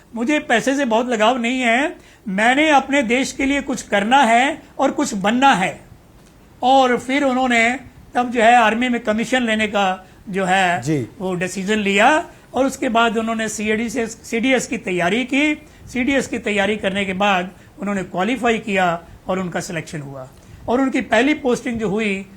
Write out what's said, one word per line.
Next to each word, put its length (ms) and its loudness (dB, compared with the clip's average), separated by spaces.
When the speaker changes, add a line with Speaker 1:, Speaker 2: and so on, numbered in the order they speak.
Speaker 1:
मुझे 240 0
पैसे 360 0
से 100 0
बहुत 220 0
लगाव 300 2
नहीं 240 -2
है। 360 0
मैंने 420 2
अपने 340 2
देश 280 0
के 140 -4
लिए 160 0
कुछ 200 -6
करना 420 2
है 380 2
और 120 2
कुछ 220 -4
बनना 400 2
है।" 260 -2
और 340 4
फिर 260 -2
उन्होंने 560 2
तब 160 0
जो 100 0
है 140 8
आर्मी 340 4
में 140 -2
कमीशन 400 0
लेने 240 0
का 400 -2
जो 160 -2
है 360 2
Speaker 2:
जी। 260 -2
Speaker 1:
वो 160 -4
डिसीजन 440 -4
लिया 460 2
और 120 2
उसके 240 -2
बाद 280 2
उन्होंने 320 -4
सीएडी 400 -4
से, 180 -4
सीडीएस 600 -2
की 100 -6
तैयारी 480 -2
की। 360 -2
सीडीएस 400 -2
की 120 -6
तैयारी 380 -2
करने 280 -4
के 80 -4
बाद 380 0
उन्होंने 240 -4
क्वालिफाई 540 -2
किया 460 -2
और 120 -2
उनका 200 -6
सिलेक्शन 420 -8
हुआ। 260 -14
और 120 2
उनकी 200 0
पहली 320 2
पोस्टिंग 460 -4
जो 100 -2
हुई 360 -4